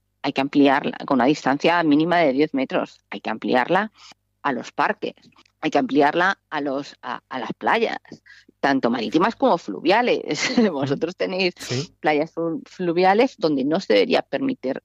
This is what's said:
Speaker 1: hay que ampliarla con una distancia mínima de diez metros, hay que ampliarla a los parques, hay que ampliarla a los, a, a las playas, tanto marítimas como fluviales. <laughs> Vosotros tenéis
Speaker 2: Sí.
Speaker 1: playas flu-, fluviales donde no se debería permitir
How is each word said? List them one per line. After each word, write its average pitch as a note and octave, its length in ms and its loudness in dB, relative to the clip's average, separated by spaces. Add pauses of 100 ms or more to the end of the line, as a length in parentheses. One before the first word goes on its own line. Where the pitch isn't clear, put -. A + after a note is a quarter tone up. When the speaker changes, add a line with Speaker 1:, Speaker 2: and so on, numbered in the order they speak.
(220)
Speaker 1:
hay D3 100 -6
que - 100 -4
ampliarla C#3 640 2
con C#3+ 100 0
una C#3 100 2
distancia D#3 580 0
mínima D#3+ 360 2
de D3+ 120 4
diez D3 220 0
metros, C3 560 -4
hay - 100 -12
que - 100 -10
ampliarla B2 600 -2 (500)
a C#3+ 120 -2
los A#2+ 180 -10
parques, - 440 -4 (460)
hay D#3 100 -6
que - 60 0
ampliarla D3 640 0 (100)
a D3+ 120 -6
los, C#3+ 400 -8
a, B2 260 -12
a C3 120 -10
las A2 120 -8
playas, - 480 -2 (640)
tanto C3+ 280 2
marítimas B2+ 460 2
como A3 220 2
fluviales. F3 1000 0
<laughs> G#3+ 160 4
Vosotros C#3+ 460 -2
tenéis F#3 400 -2
Speaker 2:
Sí. C3+ 420 -6
Speaker 1:
playas D3+ 340 0
flu-, E3 320 -4
fluviales F#3 720 2
donde C#3 280 0
no D#3+ 160 -2
se - 120 -2
debería D#3 280 2
permitir C3+ 640 -6